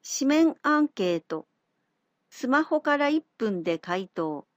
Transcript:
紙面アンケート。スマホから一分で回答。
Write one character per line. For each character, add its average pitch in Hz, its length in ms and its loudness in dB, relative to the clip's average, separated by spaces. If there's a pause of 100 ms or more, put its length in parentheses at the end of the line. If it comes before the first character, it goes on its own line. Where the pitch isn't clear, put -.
(180)
紙 269 100 0
面 311 340 4
ア 302 180 2
ン 294 80 2
ケ 180 280 -2
ー 160 40 -4
ト。 - 260 -10 (840)
ス - 180 -8
マ 285 160 4
ホ 302 160 0
か 294 160 0
ら 285 120 0
一 311 160 0 (140)
分 202 240 -4
で 165 160 -2
回 180 300 -6
答。 156 380 -8 (100)